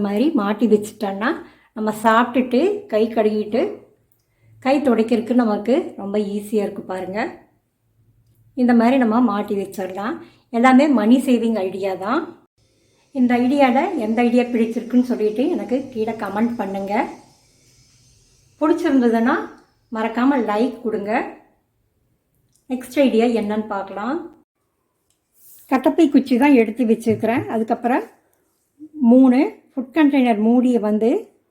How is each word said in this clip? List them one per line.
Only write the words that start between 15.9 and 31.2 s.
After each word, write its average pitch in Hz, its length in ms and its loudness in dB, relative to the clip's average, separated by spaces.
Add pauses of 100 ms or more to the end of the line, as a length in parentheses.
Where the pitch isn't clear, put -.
கீழே 220 300 -6
கமெண்ட் 208 380 -4
பண்ணுங்க. 196 340 -6 (1700)
பிடிச்சிருந்ததுன்னா 269 760 2 (600)
மறக்காம 233 420 0 (120)
லைக் 226 240 -2 (100)
கொடுங்க. 208 280 -6 (1600)
நெக்ஸ்ட் - 340 -6
ஐடியா 220 200 2 (140)
என்னன்னு 214 340 -4
பார்க்கலாம். 196 420 -8 (1500)
கட்டப்பை 311 340 2 (100)
குச்சி 254 280 2
தான் 285 180 6
எடுத்து 220 300 0
வச்சிருக்கிறேன். 226 540 0 (100)
அதுக்கப்புறம் 226 500 -2 (1080)
மூணு 262 260 8 (320)
ஃபுட் - 260 -10
கண்டெய்னர் 269 520 4
மூடியை 240 400 2
வந்து 214 220 2 (400)